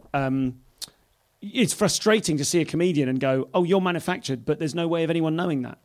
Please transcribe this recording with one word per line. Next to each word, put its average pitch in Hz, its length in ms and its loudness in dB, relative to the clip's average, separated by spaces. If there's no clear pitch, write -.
um, 131 480 -2
it's 208 340 0
frustrating 208 640 2
to 143 60 -2
see 170 160 2
a 151 40 2
comedian 165 440 0
and 131 120 0
go, 135 340 0
"Oh, 185 100 4
you're 185 160 2
manufactured," 175 640 -4
but 147 140 0
there's 156 160 -4
no 170 140 0
way 165 160 0
of 156 60 2
anyone 160 260 0
knowing 165 260 -2
that. 120 220 -12